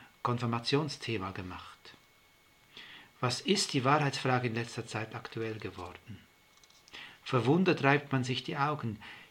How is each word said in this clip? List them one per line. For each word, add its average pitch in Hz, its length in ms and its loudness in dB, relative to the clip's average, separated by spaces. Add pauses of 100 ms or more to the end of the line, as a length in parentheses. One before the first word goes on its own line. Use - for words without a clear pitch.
(240)
Konfirmationsthema 117 1040 0
gemacht. - 640 -12 (1300)
Was 123 200 0
ist - 320 2
die 127 120 2
Wahrheitsfrage 135 640 4
in 110 80 -4
letzter 117 280 -6
Zeit 110 300 -8
aktuell 110 460 -8
geworden? 92 580 -12 (1040)
Verwundert 147 640 4
reibt 143 260 4
man 131 140 2
sich 123 180 -2
die 175 140 -6
Augen. 139 440 -2 (300)